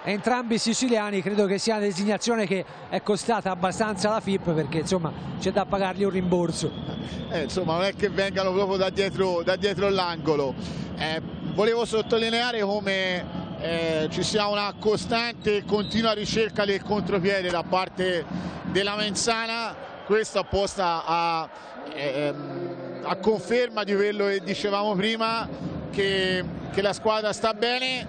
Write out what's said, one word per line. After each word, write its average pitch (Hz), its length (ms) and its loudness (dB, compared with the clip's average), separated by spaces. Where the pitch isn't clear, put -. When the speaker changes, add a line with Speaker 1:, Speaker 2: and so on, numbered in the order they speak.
Speaker 1:
entrambi 233 540 0
siciliani. 208 640 2
Credo 202 240 2
che 196 120 2
sia 220 180 0
una 208 100 0
designazione 202 600 0
che 185 200 -2
è 185 120 -2
costata 202 500 0
abbastanza 185 580 0
alla 220 100 2
fip, 190 320 0
perché, 160 280 0
insomma, 160 340 0
c'è 190 120 0
da 190 140 2
pagargli 190 380 0
un 196 60 4
rimborso. 175 600 2
Speaker 2:
Eh, 214 140 -2
insomma, 170 300 -2
non 170 100 2
è 196 120 0
che 202 140 0
vengano 190 420 0
proprio 190 260 2
da 190 120 2
dietro, 185 540 0
da 185 120 2
dietro 190 340 2
l'angolo. 156 640 2
Eh, 160 240 -2
volevo 226 320 4
sottolineare 226 760 2
come, 190 640 0
eh, 160 500 0
ci 175 120 0
sia 208 240 2
una 208 300 0
costante 214 800 0
e 202 80 -2
continua 208 460 2
ricerca 208 540 0
del 196 180 0
contropiede 190 680 2
da 170 140 0
parte 185 640 0
della 202 320 0
Menzana. 226 800 0
Questo 208 340 2
apposta 180 640 0
a, 165 460 0
ehm, - 1120 -4
a 147 120 -2
conferma 220 680 0
di 202 120 2
quello 202 320 2
che 196 140 0
dicevamo 202 520 0
prima, 226 560 0
che, 190 560 2
che 190 100 0
la 196 120 4
squadra 214 400 2
sta 220 200 0
bene 247 540 0